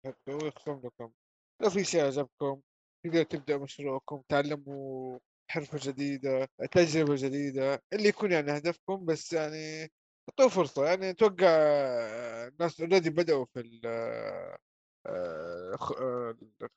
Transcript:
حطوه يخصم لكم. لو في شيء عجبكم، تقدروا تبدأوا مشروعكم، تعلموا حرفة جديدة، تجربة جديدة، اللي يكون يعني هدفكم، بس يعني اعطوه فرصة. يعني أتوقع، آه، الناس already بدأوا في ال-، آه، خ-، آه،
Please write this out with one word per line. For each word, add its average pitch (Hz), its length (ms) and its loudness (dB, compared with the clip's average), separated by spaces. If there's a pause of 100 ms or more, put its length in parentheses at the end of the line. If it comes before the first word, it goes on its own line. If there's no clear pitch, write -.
حطوه 143 420 -8
يخصم 143 360 -8
لكم. 120 280 -14 (500)
لو 214 80 4
في 185 140 0
شيء 165 200 2
عجبكم، 139 580 -2 (440)
تقدروا 165 180 2
تبدأوا 143 400 -2
مشروعكم، 139 640 -8
تعلموا 139 920 -4 (320)
حرفة 147 300 -6
جديدة، 135 680 -4 (220)
تجربة 156 440 6
جديدة، 135 680 -2 (120)
اللي 208 160 4
يكون 202 220 0
يعني 147 260 0
هدفكم، 175 480 -6
بس 165 280 -2
يعني 156 580 -6 (380)
اعطوه 262 180 6
فرصة. 160 380 2
يعني 190 240 0
أتوقع، 190 380 4
آه، 123 1000 2
الناس 156 340 -2
already 170 280 4
بدأوا 156 360 2
في - 140 -10
ال-، 117 220 -14 (1300)
آه، 87 680 -6
خ-، - 260 -6
آه، 123 340 -4 (420)